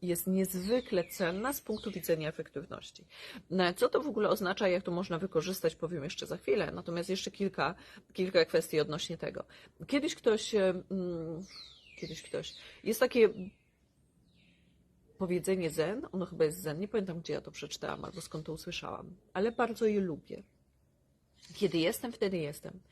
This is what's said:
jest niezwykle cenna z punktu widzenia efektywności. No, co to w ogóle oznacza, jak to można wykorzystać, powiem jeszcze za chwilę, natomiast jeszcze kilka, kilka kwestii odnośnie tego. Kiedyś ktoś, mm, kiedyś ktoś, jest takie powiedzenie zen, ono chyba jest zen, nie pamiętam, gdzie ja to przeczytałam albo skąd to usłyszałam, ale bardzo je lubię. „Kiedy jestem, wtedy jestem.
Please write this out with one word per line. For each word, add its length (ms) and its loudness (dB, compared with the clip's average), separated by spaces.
jest 240 0
niezwykle 800 2
cenna 480 -2
z 80 -6
punktu 300 -4
widzenia 380 0
efektywności. 800 -10
No, 240 4
co 140 4
to 120 4
w 60 -2
ogóle 220 2
oznacza, 400 2
jak 140 4
to 80 -4
można 280 -2
wykorzystać, 580 0
powiem 280 -4
jeszcze 220 -8
za 100 -6
chwilę, 360 0
natomiast 380 -4
jeszcze 200 -2
kilka, 440 0
kilka 320 4
kwestii 360 2
odnośnie 380 -2
tego. 260 -6
Kiedyś 280 0
ktoś, 400 2
mm, 880 0
kiedyś 220 -8
ktoś, 320 -8
jest 160 2
takie 280 8
powiedzenie 520 2
zen, 420 -2
ono 140 -2
chyba 180 -8
jest 160 -2
zen, 200 -4
nie 80 -4
pamiętam, 320 -4
gdzie 120 -6
ja 80 -4
to 100 -16
przeczytałam 540 -8
albo 160 -10
skąd 260 -10
to 60 -6
usłyszałam, 640 -10
ale 200 2
bardzo 340 0
je 140 4
lubię. 420 -4
„Kiedy 240 2
jestem, 340 2
wtedy 260 0
jestem. 420 -6